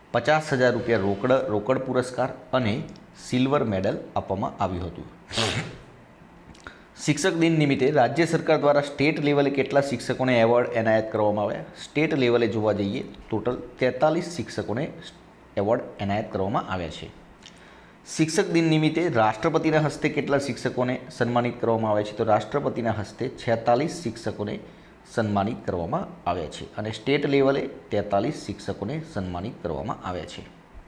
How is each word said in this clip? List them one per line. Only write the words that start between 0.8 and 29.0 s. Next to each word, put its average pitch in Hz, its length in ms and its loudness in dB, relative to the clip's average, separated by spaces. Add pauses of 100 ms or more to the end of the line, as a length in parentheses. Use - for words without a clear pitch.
રોકડ, 101 320 2
રોકડ 107 460 2
પુરસ્કાર 127 520 -2 (240)
અને 120 300 0 (460)
સિલ્વર 131 340 2
મેડલ 104 340 0 (180)
આપવામાં 101 480 -2
આવ્યું 87 220 -2
હતું. 82 200 -10 (2000)
શિક્ષક 165 280 2
દિન 165 260 4
નિમિત્તે 139 320 4
રાજ્ય 143 340 4
સરકાર 156 340 2
દ્વારા 143 220 4
સ્ટેટ 143 380 0
લેવલે 143 300 4
કેટલા 139 320 2
શિક્ષકોને 127 580 0
એવોર્ડ 117 280 6
એનાયત 110 440 2
કરવામાં 104 340 2
આવ્યા? 110 180 -4 (200)
સ્ટેટ 151 300 0
લેવલે 120 340 4
જોવા 107 260 2
જઈએ, 101 300 -2 (260)
ટોટલ 110 280 -2 (220)
તેતાલીસ 156 560 0
શિક્ષકોને 110 560 -6 (680)
એવોર્ડ 107 240 2 (180)
એનાયત 104 340 -4
કરવામાં 110 360 -2
આવ્યા 90 200 -4
છે. 80 200 -14 (1040)
શિક્ષક 160 320 2
દિન 165 220 2
નિમિત્તે 156 400 2
રાષ્ટ્રપતિના 151 680 2
હસ્તે 147 300 0
કેટલા 143 280 0
શિક્ષકોને 127 640 -2 (120)
સન્માનિત 120 500 0
કરવામાં 113 300 2
આવ્યા 104 120 2
છે? - 140 -8
તો 117 60 0
રાષ્ટ્રપતિના 113 680 0
હસ્તે 104 380 -4
છેતાલીસ 123 760 0
શિક્ષકોને 104 560 -6 (540)
સન્માનિત 104 520 0
કરવામાં 90 640 -4
આવ્યા 87 160 -2
છે - 300 -12
અને 107 160 -6
સ્ટેટ 143 340 -2
લેવલે 139 420 2
તેતાલીસ 104 800 -2
શિક્ષકોને 104 560 -6 (120)